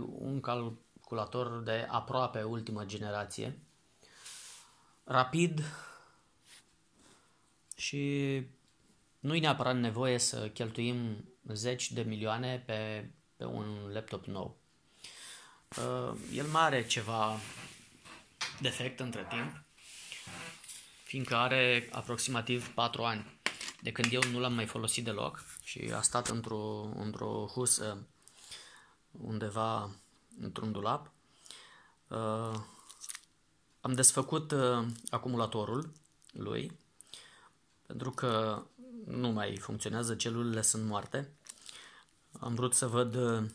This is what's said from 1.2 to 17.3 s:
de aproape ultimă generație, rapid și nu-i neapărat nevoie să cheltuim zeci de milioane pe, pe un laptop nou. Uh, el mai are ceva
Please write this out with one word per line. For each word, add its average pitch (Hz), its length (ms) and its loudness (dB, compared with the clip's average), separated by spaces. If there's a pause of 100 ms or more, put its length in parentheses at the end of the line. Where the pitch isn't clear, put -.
de 113 280 0
aproape 120 520 0
ultimă 110 420 -4
generație, 104 760 -4 (1500)
rapid 151 600 4 (2000)
și 143 680 0 (760)
nu-i 156 220 2
neapărat 127 360 6
nevoie 120 420 4
să 113 300 2
cheltuim 117 760 -2 (280)
zeci 120 400 -2
de 117 100 0
milioane 113 640 0
pe, 107 440 -2 (260)
pe 120 80 -6
un 107 480 -4
laptop 104 320 -6
nou. 95 320 -6 (1200)
Uh, 123 400 -2 (140)
el 143 140 0
mai 160 160 6
are 135 240 6
ceva 110 500 2 (1200)